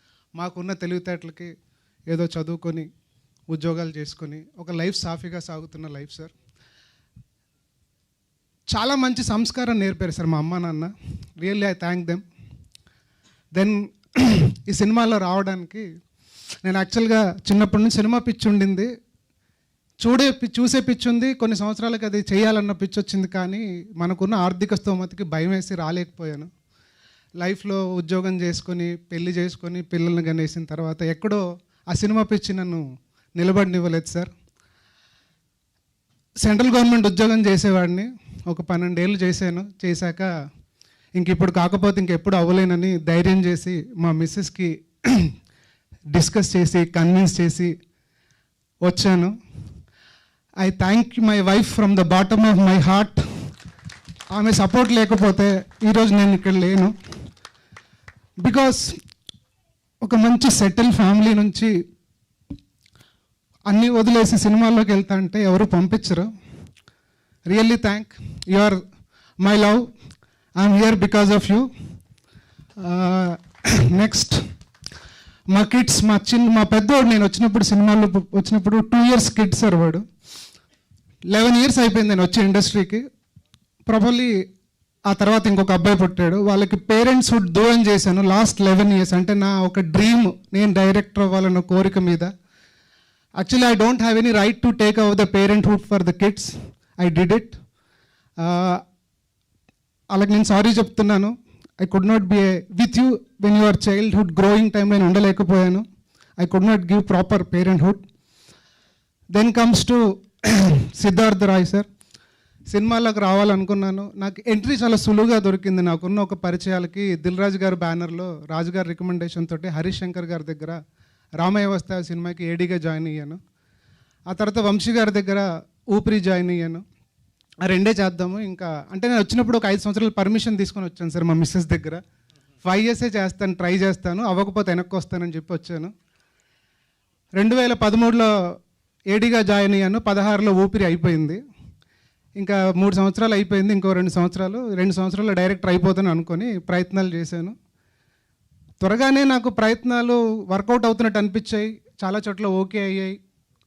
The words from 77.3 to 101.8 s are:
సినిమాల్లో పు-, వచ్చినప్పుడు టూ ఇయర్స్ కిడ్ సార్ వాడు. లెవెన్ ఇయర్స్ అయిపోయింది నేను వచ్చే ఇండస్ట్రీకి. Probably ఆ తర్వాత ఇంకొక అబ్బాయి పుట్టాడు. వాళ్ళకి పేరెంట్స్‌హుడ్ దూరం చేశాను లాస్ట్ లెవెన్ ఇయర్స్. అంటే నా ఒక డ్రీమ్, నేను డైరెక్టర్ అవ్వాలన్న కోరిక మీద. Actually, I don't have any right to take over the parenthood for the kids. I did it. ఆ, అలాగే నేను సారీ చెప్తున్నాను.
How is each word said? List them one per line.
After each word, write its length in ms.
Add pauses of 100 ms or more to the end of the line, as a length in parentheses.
సినిమాల్లో 440
పు-, 300
వచ్చినప్పుడు 400
టూ 200
ఇయర్స్ 360
కిడ్ 220
సార్ 200
వాడు. 300 (1200)
లెవెన్ 320
ఇయర్స్ 220
అయిపోయింది 300
నేను 140
వచ్చే 200
ఇండస్ట్రీకి. 640 (840)
Probably 540 (640)
ఆ 80
తర్వాత 340
ఇంకొక 240
అబ్బాయి 260
పుట్టాడు. 380
వాళ్ళకి 400
పేరెంట్స్‌హుడ్ 720
దూరం 380
చేశాను 340
లాస్ట్ 400
లెవెన్ 320
ఇయర్స్. 200
అంటే 200
నా 280
ఒక 180
డ్రీమ్, 520 (220)
నేను 200
డైరెక్టర్ 500
అవ్వాలన్న 360
కోరిక 400
మీద. 260 (1160)
Actually, 240
I 160
don't 200
have 200
any 100 (100)
right 240
to 40 (120)
take 160
over 180
the 200
parenthood 460 (100)
for 80 (100)
the 40 (100)
kids. 200 (580)
I 80
did 220
it. 260 (840)
ఆ, 400 (1300)
అలాగే 180
నేను 140
సారీ 260
చెప్తున్నాను. 680 (440)